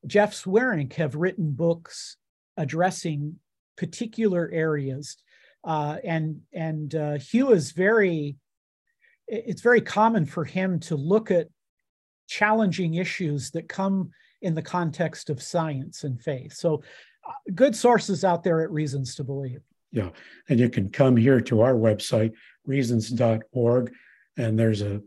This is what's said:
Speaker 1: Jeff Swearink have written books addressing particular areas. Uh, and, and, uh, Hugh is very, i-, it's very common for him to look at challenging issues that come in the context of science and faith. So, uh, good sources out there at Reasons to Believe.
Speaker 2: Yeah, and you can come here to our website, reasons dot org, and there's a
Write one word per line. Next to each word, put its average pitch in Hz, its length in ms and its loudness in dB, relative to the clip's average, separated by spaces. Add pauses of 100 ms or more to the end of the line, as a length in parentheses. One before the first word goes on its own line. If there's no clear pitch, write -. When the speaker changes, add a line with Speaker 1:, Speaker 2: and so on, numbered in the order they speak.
Speaker 1:
Jeff 208 280 4
Swearink 190 600 0
have 151 220 -4
written 170 360 -2
books 170 680 -4 (400)
addressing 160 760 -2 (420)
particular 202 760 -2
areas. 147 640 -2 (480)
Uh, 151 400 -4
and, 156 380 -4 (100)
and, 156 440 -6
uh, 151 240 -2
Hugh 254 320 2
is 160 200 4
very, 175 640 2 (960)
i-, 220 140 -6
it's 196 160 -8
very 240 180 6
common 220 460 2
for 160 180 -6
him 185 360 -2
to 165 160 -6
look 190 340 0
at 175 200 2 (760)
challenging 190 680 0
issues 160 560 -4
that 165 180 -8
come 190 400 -2 (320)
in 170 140 -2
the 160 80 -4
context 165 680 -4
of 151 100 -4
science 156 640 -4
and 127 160 -6
faith. 131 340 -8
So, 156 280 -2 (460)
uh, - 60 -12 (200)
good 226 220 4
sources 202 500 2
out 170 180 2
there 165 180 2
at 160 100 -2
Reasons 143 440 -4
to 147 80 -10
Believe. 135 380 -8 (300)
Speaker 2:
Yeah, 101 180 -2 (400)
and 117 100 4
you 120 100 6
can 101 200 -2
come 131 260 4
here 117 260 6
to 110 200 2
our 127 120 6
website, 110 580 2 (340)
reasons 120 440 0
dot 113 320 2 (100)
org, 120 400 2 (460)
and 110 200 0
there's 110 240 2
a 101 260 -4